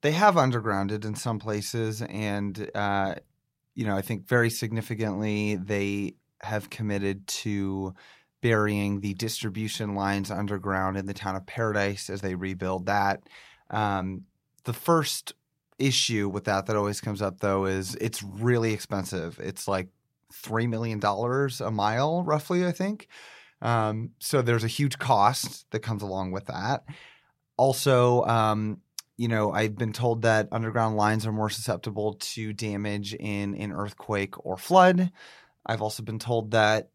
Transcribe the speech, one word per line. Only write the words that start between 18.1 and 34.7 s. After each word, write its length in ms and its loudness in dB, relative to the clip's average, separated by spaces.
really 480 2
expensive. 720 -4
It's, 240 -8
like, 220 -2
three 360 -2
million 320 -2
dollars 600 0
a 120 -4
mile, 520 2
roughly, 420 0
I 60 0
think. 380 -4
Um, 580 0
so 220 2
there's 220 4
a 40 0
huge 300 0
cost 760 2
that 80 -2
comes 220 -4
along 300 -4
with 140 -6
that. 400 -4
Also, 680 6
um, 560 2
you 100 0
know, 240 2
I've 240 0
been 160 -2
told 300 0
that 280 4
underground 460 0
lines 320 2
are 60 -2
more 160 0
susceptible 720 -4
to 320 -6
damage 600 -4
in 420 -4
an 180 -6
earthquake 720 -4
or 100 -4
flood. 560 6